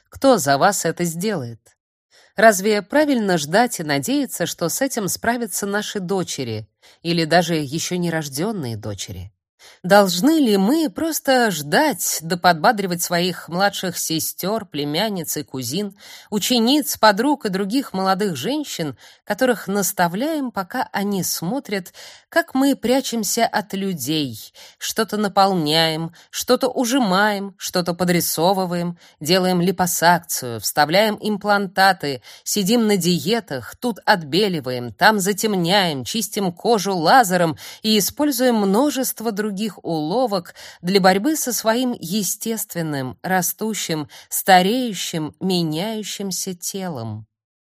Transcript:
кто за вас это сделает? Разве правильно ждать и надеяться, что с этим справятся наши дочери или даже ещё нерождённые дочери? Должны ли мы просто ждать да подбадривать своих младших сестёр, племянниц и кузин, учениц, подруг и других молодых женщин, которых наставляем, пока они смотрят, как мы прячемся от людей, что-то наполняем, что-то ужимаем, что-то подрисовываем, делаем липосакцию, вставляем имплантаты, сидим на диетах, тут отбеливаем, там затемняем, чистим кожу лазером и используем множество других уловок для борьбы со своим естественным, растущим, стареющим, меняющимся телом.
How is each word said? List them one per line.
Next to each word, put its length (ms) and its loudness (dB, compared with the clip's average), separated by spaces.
кто 300 4
за 180 2
вас 280 2
это 180 -2
сделает? 560 -4
Разве 460 4
правильно 560 2
ждать 420 0
и 40 -6
надеяться, 640 -2
что 200 -4
с 140 -6
этим 260 -2
справятся 600 -4
наши 320 -4
дочери 680 -4
или 220 0
даже 300 4
ещё 420 -4
нерождённые 800 -4
дочери? 560 -12
Должны 580 4
ли 180 4
мы 320 2
просто 640 0
ждать 720 0
да 160 -4
подбадривать 640 2
своих 460 -2
младших 500 -2
сестёр, 680 -4
племянниц 720 -4
и 60 -4
кузин, 520 -6
учениц, 680 2
подруг 480 4
и 40 -2
других 440 -2
молодых 420 0
женщин, 600 -6
которых 440 -2
наставляем, 840 -2
пока 400 -6
они 320 -2
смотрят, 720 -6
как 260 -2
мы 200 4
прячемся 720 0
от 280 -4
людей, 800 -4
что-то 400 -4
наполняем, 960 2
что-то 380 0
ужимаем, 920 0
что-то 360 -4
подрисовываем, 1040 0
делаем 420 2
липосакцию, 1000 0
вставляем 640 2
имплантаты, 1000 0
сидим 440 2
на 100 4
диетах, 800 -2
тут 280 -4
отбеливаем, 880 0
там 260 4
затемняем, 840 0
чистим 480 -4
кожу 440 0
лазером 640 4
и 160 2
используем 580 0
множество 760 0
других 540 -6
уловок 680 -2
для 180 2
борьбы 360 4
со 180 -4
своим 460 0
естественным, 1200 -4
растущим, 880 -4
стареющим, 1120 2
меняющимся 1160 -4
телом. 720 -8